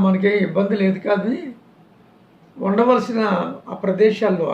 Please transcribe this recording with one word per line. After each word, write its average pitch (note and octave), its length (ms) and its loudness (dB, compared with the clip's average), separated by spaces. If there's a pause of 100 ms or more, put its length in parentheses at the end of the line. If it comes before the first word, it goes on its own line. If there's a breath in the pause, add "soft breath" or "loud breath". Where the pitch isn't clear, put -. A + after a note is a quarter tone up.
మనకేం F#3+ 320 2 (100)
ఇబ్బంది G3 360 -2
లేదు, F#3+ 240 0
కానీ G#3 300 -2 (1300)
ఉండవలసిన A3+ 540 2 (500)
ఆ - 120 -12
ప్రదేశాల్లో, F#3+ 720 2